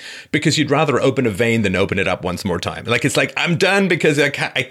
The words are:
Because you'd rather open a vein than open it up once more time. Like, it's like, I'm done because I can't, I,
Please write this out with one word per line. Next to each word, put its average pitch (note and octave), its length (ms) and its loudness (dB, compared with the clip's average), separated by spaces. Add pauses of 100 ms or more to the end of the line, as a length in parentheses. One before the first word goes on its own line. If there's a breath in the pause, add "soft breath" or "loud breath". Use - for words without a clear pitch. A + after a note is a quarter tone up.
(320 loud breath)
Because D3+ 260 0
you'd B2+ 140 2
rather C#3+ 280 2
open C3 280 2
a - 20 0
vein A2+ 320 2
than F#2+ 140 0
open F#2+ 240 0
it F2+ 80 0
up F2+ 160 -2
once F2+ 220 -4
more F2 140 0
time. E2 260 -8
Like, A#2+ 200 0
it's C#3 120 -2
like, C#3+ 200 0
I'm D#3 200 0
done G3 320 2
because D#3 280 2
I C#3+ 120 2
can't, C#3+ 280 -6
I, C3 140 -2